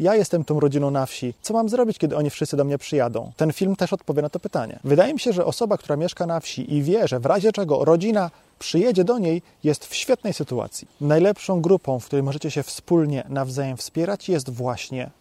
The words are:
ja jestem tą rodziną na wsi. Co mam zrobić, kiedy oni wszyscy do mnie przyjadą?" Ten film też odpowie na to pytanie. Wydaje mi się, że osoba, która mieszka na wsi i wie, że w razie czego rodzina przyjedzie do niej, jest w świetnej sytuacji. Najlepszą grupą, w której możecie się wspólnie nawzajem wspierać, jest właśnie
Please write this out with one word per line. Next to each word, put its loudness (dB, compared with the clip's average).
ja 4
jestem 2
tą 0
rodziną 2
na 0
wsi. -8
Co -4
mam 2
zrobić, 0
kiedy 0
oni 0
wszyscy -4
do 4
mnie -2
przyjadą?" -4
Ten 2
film 0
też -2
odpowie -2
na 0
to -6
pytanie. -6
Wydaje 4
mi -4
się, 0
że 0
osoba, -2
która -4
mieszka -4
na -2
wsi -8
i 2
wie, 2
że -2
w -2
razie 2
czego 0
rodzina 2
przyjedzie 2
do 2
niej, 0
jest 0
w -14
świetnej -2
sytuacji. -6
Najlepszą 2
grupą, 2
w -14
której 0
możecie -4
się -4
wspólnie 0
nawzajem -4
wspierać, -6
jest 0
właśnie -6